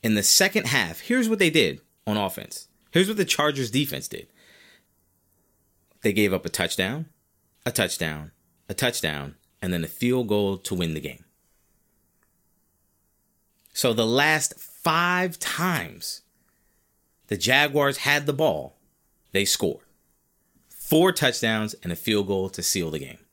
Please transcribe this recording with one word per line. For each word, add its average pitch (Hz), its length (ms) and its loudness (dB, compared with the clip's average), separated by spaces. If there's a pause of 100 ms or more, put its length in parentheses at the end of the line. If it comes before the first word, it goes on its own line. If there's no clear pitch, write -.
In 110 140 2
the 104 60 2
second - 440 4
half, 113 340 0
here's 240 300 0
what 220 80 0
they 185 100 6
did 104 320 2 (260)
on 107 120 -2
offense. - 500 -6 (220)
Here's 190 180 4
what 220 80 -4
the 196 80 2
Chargers 139 460 0
defense 135 360 -2
did. - 200 -12 (1800)
They 107 100 2
gave 98 220 4
up 92 100 -4
a 95 60 -6
touchdown, 101 560 -2 (580)
a 123 60 -2
touchdown, 80 640 -4 (360)
a 101 60 -6
touchdown, 76 640 -4 (260)
and 92 100 -4
then 85 100 -2
a 80 60 -6
field 123 400 -2
goal 101 300 0
to - 160 -6
win 87 180 -2
the 78 80 -6
game. 69 240 -12 (2500)
So 120 220 0
the 110 120 2
last 143 520 2
five 175 800 -2
times 139 840 -4 (1080)
the 104 100 -2
Jaguars 139 600 2
had 143 280 0
the 143 80 0
ball, 90 420 0 (540)
they 98 160 0
scored. - 400 -2 (840)
Four 170 440 2
touchdowns 110 720 0
and 85 80 -6
a 85 60 -4
field 104 300 0
goal 95 240 -2
to - 120 -10
seal 85 280 -2
the 76 80 -4
game. 67 220 -12 (120)